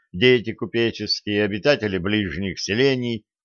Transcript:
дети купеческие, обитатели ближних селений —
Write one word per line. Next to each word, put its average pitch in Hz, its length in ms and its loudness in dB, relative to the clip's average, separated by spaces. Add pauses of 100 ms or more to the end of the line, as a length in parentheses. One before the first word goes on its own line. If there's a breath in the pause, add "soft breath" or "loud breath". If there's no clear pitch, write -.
(120)
дети 110 400 4
купеческие, 104 920 -2
обитатели 107 520 0
ближних 95 640 -2
селений — 120 640 0 (200)